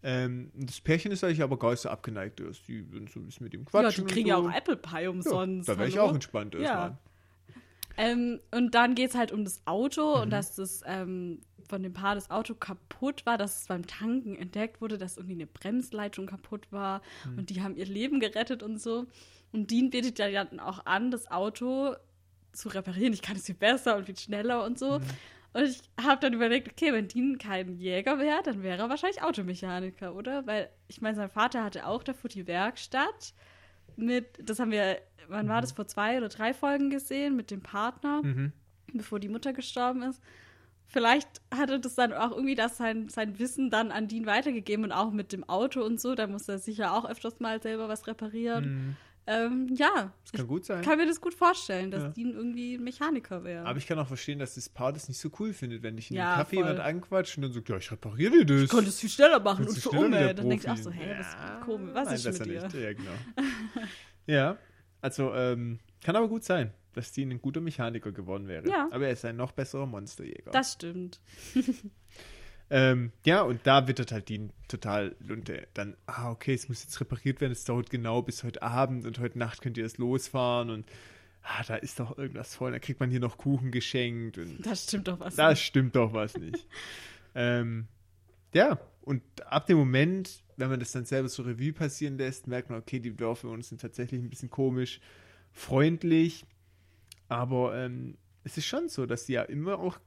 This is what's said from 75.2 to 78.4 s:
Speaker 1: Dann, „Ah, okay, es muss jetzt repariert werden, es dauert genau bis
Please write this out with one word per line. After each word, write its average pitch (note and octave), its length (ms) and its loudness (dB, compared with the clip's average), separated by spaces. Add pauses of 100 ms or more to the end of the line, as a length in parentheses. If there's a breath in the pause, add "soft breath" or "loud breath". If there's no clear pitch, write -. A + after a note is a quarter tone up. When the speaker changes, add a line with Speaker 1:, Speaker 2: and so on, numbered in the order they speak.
Speaker 1:
Dann, G2+ 200 -6 (120)
„Ah, A#2+ 240 -6
okay, C3+ 240 0
es - 120 -6
muss A#2 160 -8
jetzt - 160 -12
repariert C3 400 -2
werden, C3+ 120 0
es - 120 -8
dauert A#2+ 280 -2
genau A#2+ 320 0
bis - 200 -6